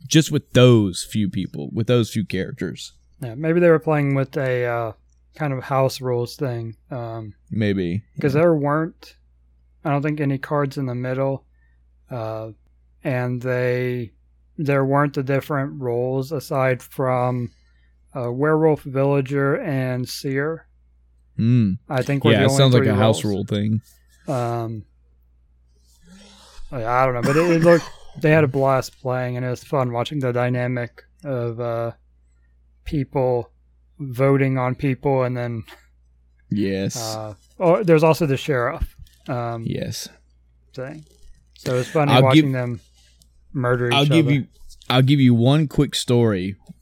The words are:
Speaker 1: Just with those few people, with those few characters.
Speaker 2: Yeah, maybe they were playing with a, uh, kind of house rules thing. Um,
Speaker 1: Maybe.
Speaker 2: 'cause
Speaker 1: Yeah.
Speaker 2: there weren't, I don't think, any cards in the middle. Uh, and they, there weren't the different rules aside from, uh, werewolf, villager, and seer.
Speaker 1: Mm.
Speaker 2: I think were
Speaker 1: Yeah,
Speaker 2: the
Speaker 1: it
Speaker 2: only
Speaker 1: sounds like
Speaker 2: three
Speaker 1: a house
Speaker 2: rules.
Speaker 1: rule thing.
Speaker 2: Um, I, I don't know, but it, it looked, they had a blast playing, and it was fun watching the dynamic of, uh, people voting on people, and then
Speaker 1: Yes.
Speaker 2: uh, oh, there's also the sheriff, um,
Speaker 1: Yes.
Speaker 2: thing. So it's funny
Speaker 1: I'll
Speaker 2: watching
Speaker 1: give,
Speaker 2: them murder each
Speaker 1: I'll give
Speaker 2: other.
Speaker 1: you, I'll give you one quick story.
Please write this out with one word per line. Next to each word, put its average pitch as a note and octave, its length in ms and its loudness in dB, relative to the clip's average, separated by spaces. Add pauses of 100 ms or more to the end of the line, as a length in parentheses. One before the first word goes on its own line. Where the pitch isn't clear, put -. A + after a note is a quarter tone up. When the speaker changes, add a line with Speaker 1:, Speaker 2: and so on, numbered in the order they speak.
Speaker 1:
Just C3 240 4
with D3 220 -6
those A#2 500 6
few G#2 260 -2
people, D#2+ 440 -8
with A2 140 -4
those B2 240 2
few A2+ 140 -4
characters. - 680 -8 (280)
Speaker 2:
Yeah, A#2 140 -10
maybe D#3+ 240 0
they F3 100 6
were D#3+ 80 6
playing D3 380 0
with C3+ 220 -2
a, B2+ 280 -2
uh, A#2 260 -4 (440)
kind D3+ 160 -4
of B2+ 140 -6
house C3+ 340 0
rules B2 380 -4
thing. A#2+ 400 -6 (120)
Um, A2+ 440 -10 (160)
Speaker 1:
Maybe. G2 540 -2 (180)
Speaker 2:
'cause C#3 140 0
Speaker 1:
Yeah. D3+ 60 2
Speaker 2:
there E3+ 140 4
weren't, D3+ 600 -4 (720)
I E3 40 -2
don't C#3+ 140 0
think, D3+ 160 -4
any C#3 180 -2
cards C#3+ 400 -4
in C#3 100 -4
the B2 60 -6
middle. C3 520 -4 (640)
Uh, A2 420 -10 (520)
and B2 380 -4
they, B2 680 -2 (460)
there C#3 280 2
weren't C#3 280 2
the C#3+ 100 -4
different C#3 580 -4
rules B2+ 520 -2
aside C3 500 -2
from, B2+ 640 -2 (680)
uh, A#2+ 160 -6
werewolf, D3+ 520 2
villager, C#3 720 0
and C3 520 -4
seer. D3 600 -6 (720)
Speaker 1:
Mm. A2+ 380 2 (120)
Speaker 2:
I C3+ 140 -2
think C#3 220 -2
were A#2+ 80 6
Speaker 1:
Yeah, G#2+ 60 6
Speaker 2:
the - 40 4
Speaker 1:
it - 60 4
Speaker 2:
only - 80 4
Speaker 1:
sounds C3+ 160 6
like C#3+ 100 6
Speaker 2:
three C3+ 80 2
Speaker 1:
a G2+ 40 2
house A2 280 2
Speaker 2:
rules. G2+ 260 -2
Speaker 1:
rule G#2 80 -2
thing. G#2+ 240 0 (460)
Speaker 2:
Um, A#2 560 -4 (1900)
I, B2 140 -6
I B2 200 2
don't C3 100 0
know, A#2+ 60 -4
but C3+ 160 0
it, F3 140 4
it E3 120 4
looked, E3+ 220 6 (340)
they D#3 120 4
had D#3 120 6
a D3+ 40 4
blast C3+ 540 0
playing, B2+ 360 -4
and B2+ 80 -6
it B2+ 40 -4
was B2 140 -6
fun C3 280 -2
watching A#2+ 280 -4
the C3 120 0
dynamic B2 720 -2 (200)
of, A#2+ 360 -6
uh, A#2 320 -4 (920)
people B2+ 680 -2 (480)
voting C3+ 580 2
on B2+ 180 -2
people, C3+ 480 -2
and B2 120 -2
then A#2+ 280 -6 (840)
Speaker 1:
Yes. G2+ 480 -2
Speaker 2:
uh, A2 380 -8 (240)
oh, F#3 240 2
there's E3 200 4
also D#3+ 220 4
the C3+ 120 0
sheriff, C3+ 580 -4 (320)
um, A#2 380 -6
Speaker 1:
Yes. - 440 -8 (640)
Speaker 2:
thing. D3+ 320 -14 (500)
So C3 220 -4
it's B2+ 120 -4
funny D3 220 0
Speaker 1:
I'll C3 120 6
Speaker 2:
watching C#3+ 220 6
Speaker 1:
give, C3+ 80 -2
Speaker 2:
them B2 280 -6 (720)
murder B2 360 0
each A#2+ 40 0
Speaker 1:
I'll C#3 120 4
give D3+ 200 6
Speaker 2:
other. C#3 100 4
Speaker 1:
you, C3 120 -2 (420)
I'll B2+ 140 4
give C#3 160 4
you B2+ 140 6
one C3+ 340 4
quick C#3+ 260 0
story. G#2 600 0 (260)